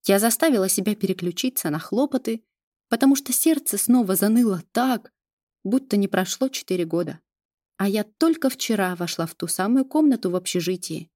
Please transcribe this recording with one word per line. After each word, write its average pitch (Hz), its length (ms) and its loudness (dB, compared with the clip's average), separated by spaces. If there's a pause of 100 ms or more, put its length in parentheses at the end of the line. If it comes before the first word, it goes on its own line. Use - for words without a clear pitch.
Я 196 140 4
заставила 226 500 2
себя 202 260 -2
переключиться 180 760 -4
на 147 80 -4
хлопоты, 226 640 -4 (460)
потому 269 260 4
что - 160 -6
сердце 285 460 0
снова 226 360 2
заныло 208 480 2 (100)
так, 240 380 -2 (540)
будто 240 320 0
не 202 100 2
прошло 190 420 -2
четыре 185 360 -4
года. 165 360 -4 (580)
А 196 100 0
я 208 160 -2
только 320 460 0
вчера 202 440 -2
вошла 170 300 -4
в 165 100 -8
ту - 120 -8
самую 233 400 0
комнату 277 420 2
в 175 80 -2
общежитии 175 800 -4